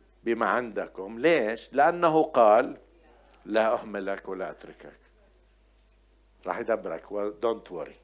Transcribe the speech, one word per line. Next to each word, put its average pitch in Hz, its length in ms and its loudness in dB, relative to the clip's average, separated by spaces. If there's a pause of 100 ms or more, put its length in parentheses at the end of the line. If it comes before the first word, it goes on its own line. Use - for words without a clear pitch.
(240)
بما 113 220 0
عندكم. 104 720 -4
ليش؟ 120 540 0
لأنه 160 500 2
قال: 120 540 6 (680)
"لا 110 300 0
أهملك 98 540 -8
ولا 92 220 -8
أتركك". - 520 -20 (1400)
راح 92 120 -4
يدبرك، 98 540 -6
و 104 200 -4
don't 110 400 -4
worry، 78 320 -10